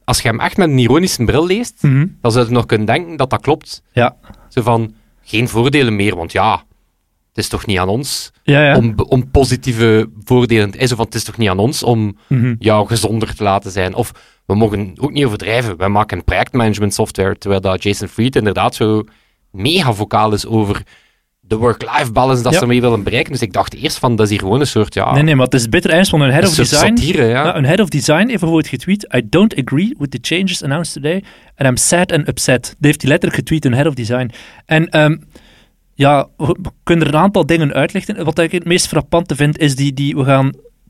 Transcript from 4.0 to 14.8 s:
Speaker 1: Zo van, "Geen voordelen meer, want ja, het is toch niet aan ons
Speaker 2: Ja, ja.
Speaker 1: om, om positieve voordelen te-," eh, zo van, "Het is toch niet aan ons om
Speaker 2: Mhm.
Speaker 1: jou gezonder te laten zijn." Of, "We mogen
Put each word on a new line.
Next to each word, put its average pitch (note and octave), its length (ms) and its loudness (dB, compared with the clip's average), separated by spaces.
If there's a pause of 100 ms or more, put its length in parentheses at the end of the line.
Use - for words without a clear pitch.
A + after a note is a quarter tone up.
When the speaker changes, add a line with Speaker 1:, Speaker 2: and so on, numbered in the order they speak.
Speaker 1:
Zo A#2+ 140 -4
van, A2+ 300 0 (300)
"Geen A2 260 -2
voordelen A#2+ 480 2
meer, G2+ 200 0
want E2 160 -10
ja, G2 200 2 (760)
het - 160 -10
is - 40 -6
toch - 180 -8
niet F#2+ 120 0
aan F#2 100 0
ons B2+ 420 -6 (120)
Speaker 2:
Ja, D3 220 4
ja. C#3 120 4
Speaker 1:
om, A#2 200 2
om - 340 0
positieve A2+ 760 2 (160)
voordelen A#2 460 2
te-," - 80 -16
eh, C3 100 0
zo A#2 80 -2
van, A2+ 80 -2
"Het - 100 -10
is A2+ 100 -6
toch - 120 -12
niet A2 120 0
aan F#2 100 0
ons B2+ 240 0
om A2 340 0 (120)
Speaker 2:
Mhm. B2 300 2
Speaker 1:
jou G#2+ 280 2
gezonder A2 480 -2
te - 80 -8
laten G2 280 0
zijn." F#2 240 -4
Of, - 180 -4 (340)
"We F#2+ 80 -2
mogen G2+ 460 0